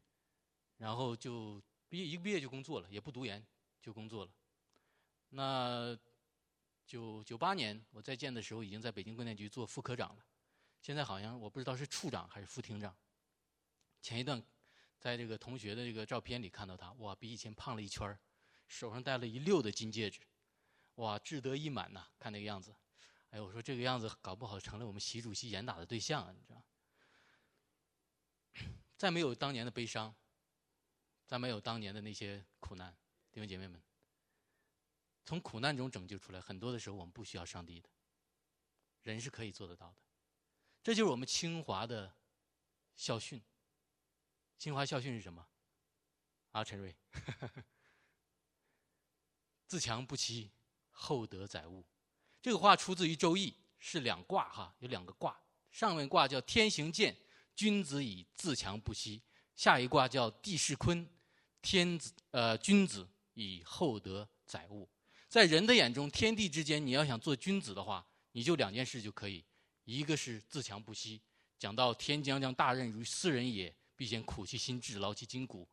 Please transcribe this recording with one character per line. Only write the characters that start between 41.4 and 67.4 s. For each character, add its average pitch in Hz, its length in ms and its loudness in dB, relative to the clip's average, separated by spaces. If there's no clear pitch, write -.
华 104 240 -2
的 107 260 -8
校 117 240 -2
训。 - 200 -10
清 151 160 -4
华 139 100 2
校 139 160 0
训 127 140 -4
是 110 80 -6
什 90 100 -12
么？ 85 140 -16
啊， 107 120 0
陈 104 160 -6
瑞。 95 160 -10
<laughs> - 520 -10
自 180 120 -2
强 117 240 0
不 131 120 -6
息， 117 340 -4
厚 120 380 -2
德 95 180 -10
载 82 220 -10
物。 92 180 -16
这 247 100 0
个 202 60 4
话 190 180 12
出 185 200 0
自 170 120 2
于 160 80 2
《周 170 220 6
易》， 190 160 -2
是 - 220 -4
两 98 240 0
卦 180 260 0
哈， 92 300 -10
有 123 80 -12
两 98 180 -6
个 92 80 -14
卦。 - 260 -4
上 208 260 2
面 143 140 0
卦 160 180 10
叫 131 140 2
天 220 260 6
行 160 240 2
健， 170 240 4
君 202 300 4
子 143 200 0
以 92 300 -6
自 156 220 0
强 98 240 -2
不 113 140 -4
息。 107 280 -6
下 170 240 8
一 123 60 4
卦 131 220 8
叫 123 240 4
地 190 260 -4
势 - 180 2
坤， 170 320 2
天 175 380 6
子， - 140 -8
呃， 117 260 4
君 196 300 8
子 92 200 -6
以 95 300 -6
厚 120 360 0
德 101 280 -6
载 90 240 -10
物。 101 200 -12
在 226 180 10
人 160 180 10
的 240 120 10
眼 123 180 8
中， 143 160 0
天 226 260 4
地 202 140 4
之 151 140 0
间， 151 200 4
你 131 80 2
要 147 140 6
想 123 140 2
做 147 160 4
君 190 260 2